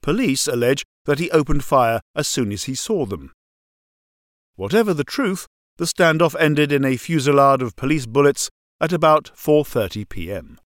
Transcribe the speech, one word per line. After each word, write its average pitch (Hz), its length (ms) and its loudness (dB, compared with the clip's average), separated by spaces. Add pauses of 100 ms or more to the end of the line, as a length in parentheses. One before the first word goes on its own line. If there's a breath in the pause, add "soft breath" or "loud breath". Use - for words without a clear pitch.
Police 185 440 -2
allege 123 360 0 (220)
that 147 120 0
he 175 140 -4
opened 147 320 2
fire 117 380 2 (140)
as 151 120 -4
soon 110 240 -2
as 101 140 -8
he 131 100 -8
saw 170 300 -4
them. 76 280 -12 (1200)
Whatever 196 380 0
the 147 100 -2
truth, 254 440 -4 (300)
the 170 80 -4
standoff 165 540 2
ended 151 320 2
in 139 140 0
a 131 120 0
fusillade 139 680 2
of 117 120 -8
police 139 300 -4
bullets 139 460 0 (280)
at 165 140 -2
about 156 400 2
four 151 320 2
thirty 104 400 -4
P 90 260 -10
M. - 280 -12 (120)